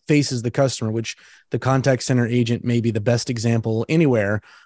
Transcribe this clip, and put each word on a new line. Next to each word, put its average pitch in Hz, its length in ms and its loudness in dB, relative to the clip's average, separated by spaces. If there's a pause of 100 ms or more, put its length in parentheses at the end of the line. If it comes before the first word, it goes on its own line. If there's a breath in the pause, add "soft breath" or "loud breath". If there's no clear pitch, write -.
faces 135 360 2
the 117 100 -4
customer, 120 400 0
which 113 240 -6 (340 soft breath)
the 123 80 -2
contact 131 460 2
center 123 200 2
agent 117 400 0
may 120 160 0
be 113 120 0
the 107 80 -4
best 117 280 0
example 113 600 -2
anywhere 117 520 2 (260 soft breath)